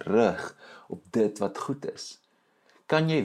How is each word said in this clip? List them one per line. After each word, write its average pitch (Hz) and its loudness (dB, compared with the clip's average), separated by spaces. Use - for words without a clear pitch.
rig 98 2
op - -12
dit 208 2
wat 196 -4
goed - -6
is? - -14
Kan 160 2
jy 156 2